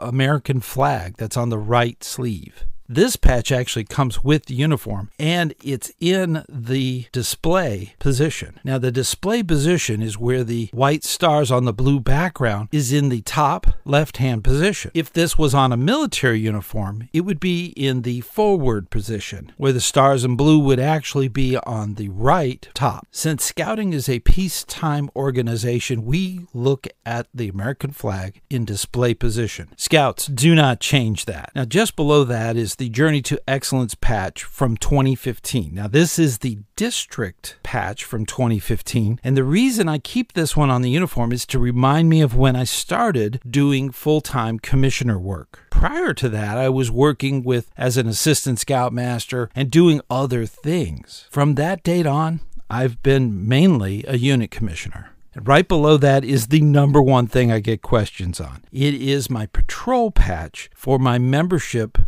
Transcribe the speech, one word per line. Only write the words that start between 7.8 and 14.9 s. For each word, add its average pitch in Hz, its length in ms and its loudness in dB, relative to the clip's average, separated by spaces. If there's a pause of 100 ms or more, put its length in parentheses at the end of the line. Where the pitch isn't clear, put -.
position. 139 680 -2
Now, 135 140 -2
the 127 120 0
display 180 520 -2
position 156 580 0
is 110 160 -6
where 123 260 -2
the 113 300 -6
white 139 320 0
stars 151 460 0
on 123 160 2
the 117 80 0
blue 139 260 2
background 123 720 0
is 143 180 -2
in 143 200 2
the 120 100 -2
top 151 460 0 (180)
left-hand 131 580 0
position. 151 520 2